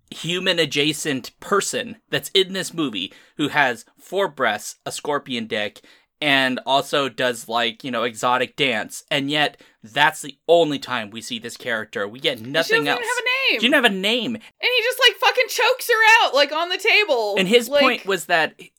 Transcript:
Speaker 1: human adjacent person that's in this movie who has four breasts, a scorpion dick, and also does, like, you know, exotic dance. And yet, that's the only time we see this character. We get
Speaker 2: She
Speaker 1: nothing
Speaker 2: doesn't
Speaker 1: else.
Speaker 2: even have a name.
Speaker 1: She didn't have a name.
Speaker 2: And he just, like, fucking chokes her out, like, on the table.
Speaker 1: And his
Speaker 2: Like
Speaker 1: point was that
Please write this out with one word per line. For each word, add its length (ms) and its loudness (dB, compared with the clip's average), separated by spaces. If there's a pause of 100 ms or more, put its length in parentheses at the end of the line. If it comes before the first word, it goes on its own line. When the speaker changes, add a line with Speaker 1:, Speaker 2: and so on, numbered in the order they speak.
(100)
Speaker 1:
human 500 -2
adjacent 800 -2
person 560 -4 (140)
that's 240 -4
in 180 2
this 200 -6
movie 400 -4 (240)
who 120 -2
has 360 0 (140)
four 300 -2
breasts, 480 -4 (100)
a 60 -8
scorpion 560 -4
dick, 320 -6 (400)
and 460 2
also 420 2
does, 400 -2
like, 340 -2
you 80 -8
know, 140 0
exotic 500 0
dance. 560 -2
And 180 -2
yet, 320 -2 (220)
that's 400 0
the 140 -14 (100)
only 320 4
time 320 -6
we 120 -12
see 180 -10
this 160 -12
character. 500 -6
We 140 -14
get 180 -2
Speaker 2:
She 60 -14
Speaker 1:
nothing 400 0
Speaker 2:
doesn't 40 0
Speaker 1:
else. 120 0
Speaker 2:
even 80 -4
have 100 -2
a 320 0
name. 100 0
Speaker 1:
She 60 4
didn't 160 4
have 100 4
a 40 -4
name. 400 -2
Speaker 2:
And 60 -16 (180)
he 240 0
just, 240 -2
like, 80 2
fucking 320 2
chokes 400 0
her 380 6
out, 80 -4
like, 180 2
on 160 -2
the 100 -4
table. 600 2
Speaker 1:
And 100 2
his 200 4
Speaker 2:
Like 120 2
Speaker 1:
point 260 0
was 200 -2
that 340 0 (180)